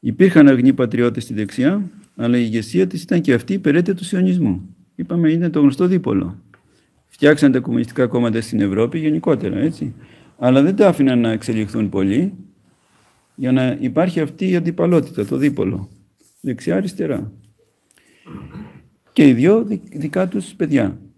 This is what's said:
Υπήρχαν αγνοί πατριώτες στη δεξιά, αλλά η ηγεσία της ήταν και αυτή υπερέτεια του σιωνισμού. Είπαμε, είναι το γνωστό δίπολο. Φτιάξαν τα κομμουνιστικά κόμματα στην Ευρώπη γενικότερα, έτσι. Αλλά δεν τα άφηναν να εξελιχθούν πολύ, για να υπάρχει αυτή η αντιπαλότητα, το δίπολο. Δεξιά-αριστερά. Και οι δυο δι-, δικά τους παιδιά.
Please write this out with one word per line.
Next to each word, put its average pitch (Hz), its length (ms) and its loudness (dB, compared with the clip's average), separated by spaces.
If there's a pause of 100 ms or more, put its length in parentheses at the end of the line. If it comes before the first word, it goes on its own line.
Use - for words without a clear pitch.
Υπήρχαν 160 420 6
αγνοί 131 260 4
πατριώτες 120 500 0
στη - 100 -12
δεξιά, 135 580 -2 (240)
αλλά 120 220 -2
η 123 80 0
ηγεσία 113 420 -2
της 180 160 -8
ήταν 175 180 0
και 143 120 2
αυτή 123 200 -2
υπερέτεια 180 420 0
του 180 80 -12
σιωνισμού. 175 720 -2 (200)
Είπαμε, 170 360 0
είναι 170 180 0
το 156 100 -2
γνωστό 143 280 4
δίπολο. 104 560 -2 (640)
Φτιάξαν 147 440 4
τα 127 80 2
κομμουνιστικά 120 480 -2
κόμματα 117 340 -2
στην 113 200 -6
Ευρώπη 110 380 0
γενικότερα, 156 580 -2
έτσι. 143 360 -4 (440)
Αλλά 131 240 4
δεν 180 140 2
τα 208 120 6
άφηναν 135 320 2
να 113 120 2
εξελιχθούν 107 580 -4
πολύ, 98 440 0 (1000)
για 127 160 -2
να 127 280 0
υπάρχει 165 400 -2
αυτή 160 300 -4
η 180 60 2
αντιπαλότητα, 170 720 0
το 135 120 -4
δίπολο. 101 520 -2 (520)
Δεξιά-αριστερά. 165 920 -6 (1800)
Και 147 140 6
οι 131 60 8
δυο 185 300 2
δι-, 202 340 -8
δικά 160 300 -4
τους 185 260 -8
παιδιά. 127 460 -2 (180)